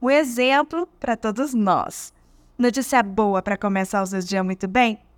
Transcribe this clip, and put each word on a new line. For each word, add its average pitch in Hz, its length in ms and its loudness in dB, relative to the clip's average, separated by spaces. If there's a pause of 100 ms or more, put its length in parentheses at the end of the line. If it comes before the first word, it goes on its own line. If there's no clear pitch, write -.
Um 247 80 0
exemplo 277 800 2 (100)
pra 233 180 -2
todos 233 360 -2
nós. 190 640 0 (420)
Notícia 240 460 2
boa 202 400 0
pra 202 140 -2
começar 196 440 -2
o 190 60 -2
seu 190 140 -4
dia 185 240 -2
muito 185 240 -4
bem? 226 320 0 (180)